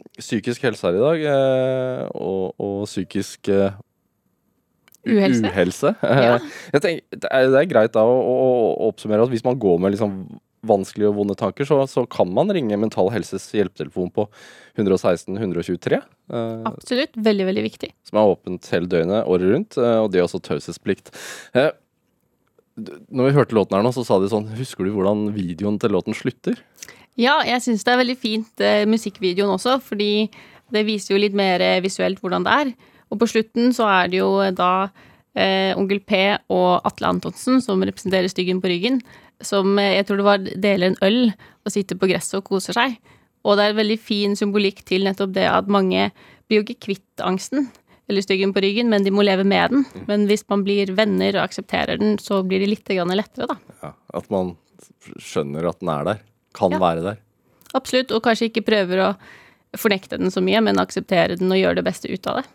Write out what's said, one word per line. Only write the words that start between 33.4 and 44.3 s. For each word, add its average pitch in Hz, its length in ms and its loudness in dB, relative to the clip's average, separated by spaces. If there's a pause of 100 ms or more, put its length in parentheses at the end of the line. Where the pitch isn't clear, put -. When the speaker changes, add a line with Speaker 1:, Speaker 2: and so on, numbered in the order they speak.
Speaker 2:
så 226 160 2
er 180 240 2
det 185 80 2
jo, 190 80 2 (160)
eh, 190 80 0
da, 185 380 0 (420)
eh, 190 400 0
Onkel 196 320 -2
P 196 160 2 (320)
og 180 320 2
Atle 185 300 -2
Antonsen, 247 500 -2
som 190 160 0
representerer 190 480 -2
Styggen 185 320 -2
på 185 80 0
ryggen, 220 320 0 (400)
som, 196 400 0
eh, 196 160 2
jeg 196 80 0
tror 196 160 -2
det - 20 0
var, 202 140 4
deler 190 540 0
en 190 100 -4
øl 220 300 4 (340)
og 214 80 -4
sitter 190 240 -4
på 190 100 2
gresset 185 300 -2
og 196 80 -4
koser 190 320 -4
seg. 240 220 0 (420)
Og 208 160 4
det 208 80 4
er 214 80 0
veldig 214 240 0
fin 202 400 -2